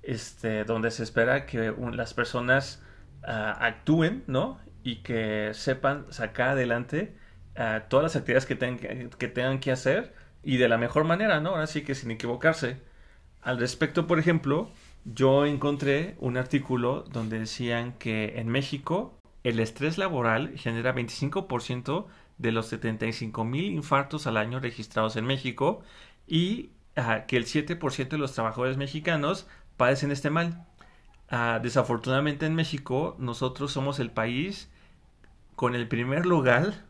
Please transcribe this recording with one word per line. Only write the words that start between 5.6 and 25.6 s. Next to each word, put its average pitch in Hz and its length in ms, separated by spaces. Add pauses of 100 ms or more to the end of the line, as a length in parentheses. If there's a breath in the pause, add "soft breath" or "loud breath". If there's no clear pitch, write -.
sacar 120 400
adelante, 131 640 (420 loud breath)
ah, 110 320
todas 139 140
las 160 140
actividades 131 300
que 127 80
tengan 123 240
que, 123 380
que 123 120
tengan 131 300
que 135 120
hacer 139 420 (300 loud breath)
y 127 140
de 123 120
la 117 80
mejor 120 280
manera, 175 360
¿no? 170 100
Ahora 156 160
sí 147 160
que 135 120
sin 123 160
equivocarse. 123 680 (600 soft breath)
Al 127 180
respecto, 160 480
por 170 120
ejemplo, 160 520 (340 loud breath)
yo 135 400
encontré 143 760
un 127 180
artículo 127 680
donde 110 360
decían 120 540
que 110 460
en 113 100
México 139 680 (240)
el 113 160
estrés 139 380
laboral 135 600
genera 117 360
veinticinco 143 540
por 120 140
ciento 139 460 (300 loud breath)
de 113 140
los 113 160
setenta 110 380
y 113 80
cinco 113 300
mil 135 220
infartos 147 600
al 113 100
año 113 220
registrados 113 580
en 113 80
México 135 560 (460 loud breath)